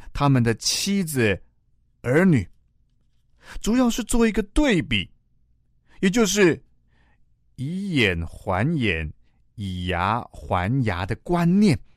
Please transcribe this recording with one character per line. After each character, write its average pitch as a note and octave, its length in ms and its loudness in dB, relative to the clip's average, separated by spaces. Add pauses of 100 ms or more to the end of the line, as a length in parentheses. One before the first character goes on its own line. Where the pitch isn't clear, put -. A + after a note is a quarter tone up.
(120)
他 C#3+ 160 0
们 C3 140 4
的 A#2 140 2
妻 - 460 -2
子、 B2+ 380 0 (640)
儿 C#3 220 2
女， C#3+ 220 2 (1120)
主 A3 160 -2
要 B3+ 120 4
是 A#3 160 -2
做 A#3 220 2
一 A3 60 2
个 A3 100 0
对 A3 400 2
比， G2 280 -4 (880)
也 F#3+ 100 2
就 A3 160 2
是 F3+ 360 2 (960)
以 F3+ 380 -6
眼 G2 320 2
还 G#2+ 500 -4
眼， E2 340 -2 (440)
以 F#2 320 -8
牙 F2+ 340 -2 (100)
还 G#2 540 -4
牙 F#2 220 -4
的 B2 100 -6
观 F3 420 0
念。 G3+ 200 4 (180)